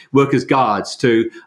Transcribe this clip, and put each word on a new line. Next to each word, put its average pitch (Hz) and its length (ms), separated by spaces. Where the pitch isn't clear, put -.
workers' 135 320
guards 107 520
to, 113 340